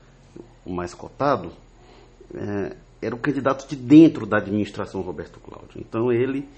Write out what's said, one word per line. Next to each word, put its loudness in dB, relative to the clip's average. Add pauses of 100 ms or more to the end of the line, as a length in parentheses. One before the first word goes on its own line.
(640)
o -10
mais -6
cotado, -4 (800)
eh, -6 (240)
era -6
o -8
candidato -2
de -8
dentro 8
da 2
administração -4
Roberto -10
Cláudio. -18
Então -2
ele, -2